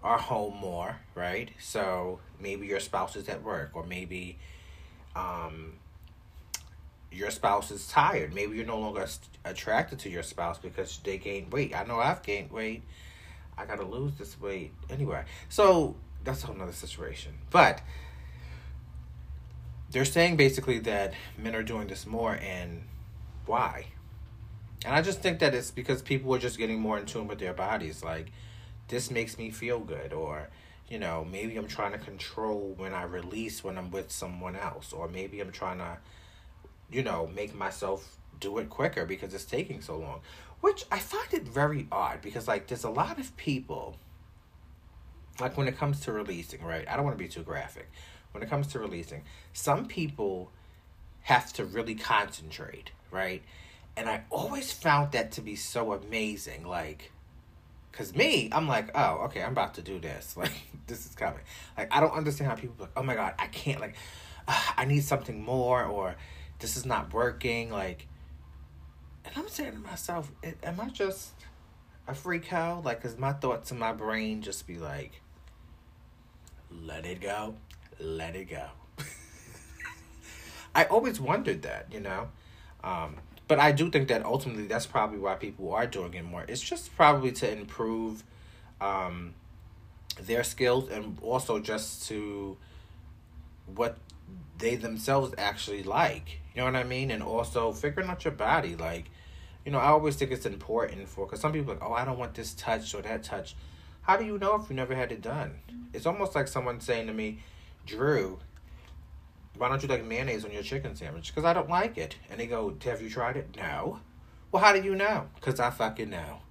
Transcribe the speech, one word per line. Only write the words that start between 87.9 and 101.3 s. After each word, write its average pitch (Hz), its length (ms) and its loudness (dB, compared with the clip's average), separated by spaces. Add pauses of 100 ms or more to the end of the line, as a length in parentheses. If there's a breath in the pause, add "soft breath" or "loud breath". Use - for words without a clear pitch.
um, 90 520 -2 (880)
their 117 220 2
skills 127 460 4
and 107 320 -6
also 120 380 2
just 107 480 -4
to 101 500 -4 (1200 loud breath)
what 117 220 2 (600)
they 117 180 2
themselves 117 640 2
actually 101 460 0
like. 113 560 2 (160)
You 123 60 0
know 127 40 4
what 127 100 4
I 127 100 4
mean? 127 260 0
And 107 100 0
also 113 500 2
figuring 147 380 0
out 180 160 -4
your 151 80 2
body. 107 420 4
Like, 82 300 -4 (600 loud breath)
you 143 60 -2
know, 139 80 4
I 127 80 8
always 151 280 8
think 131 160 2
it's 123 140 -2
important 101 640 0
for, 98 180 -4
'cause - 140 -8